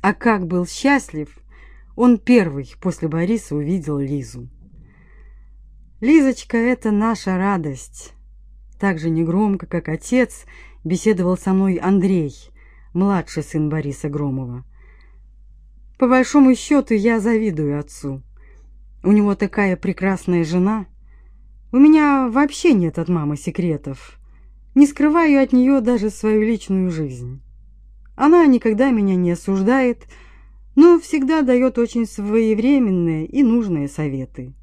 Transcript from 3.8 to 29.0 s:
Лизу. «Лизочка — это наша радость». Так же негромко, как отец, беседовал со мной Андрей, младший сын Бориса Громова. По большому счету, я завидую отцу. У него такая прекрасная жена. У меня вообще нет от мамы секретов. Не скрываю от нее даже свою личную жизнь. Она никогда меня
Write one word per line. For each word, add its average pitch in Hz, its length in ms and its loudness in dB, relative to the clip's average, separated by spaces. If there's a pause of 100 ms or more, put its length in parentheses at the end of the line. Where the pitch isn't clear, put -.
Лизу. 127 500 -8 (1500)
«Лизочка — 269 560 2
это 240 320 -2
наша 208 480 -2
радость». 175 760 -6 (680)
Так 190 200 -2
же 160 100 -4
негромко, 170 580 -2
как 170 220 -6
отец, 233 560 -2 (400)
беседовал 180 540 0
со 190 160 -2
мной 190 220 0
Андрей, 180 580 0 (580)
младший 180 500 -2
сын 151 280 -4
Бориса 147 400 -8
Громова. 131 540 -8 (1300)
По 262 80 2
большому 254 480 4
счету, 269 380 -2
я 226 260 0
завидую 190 600 -2
отцу. 139 420 -12 (800)
У 185 80 0
него 208 240 2
такая 196 400 -2
прекрасная 180 680 -2
жена. 180 420 -2 (840)
У 240 60 0
меня 285 500 4
вообще 285 460 2
нет 175 240 -2
от 165 100 -6
мамы 151 300 -2
секретов. 160 800 -8 (560)
Не 285 120 8
скрываю 294 560 2
от 262 120 0
нее 262 260 4
даже 214 300 -2
свою 214 320 -2
личную 196 480 -2
жизнь. 131 500 -10 (760)
Она 330 300 4
никогда 240 440 2
меня 202 240 0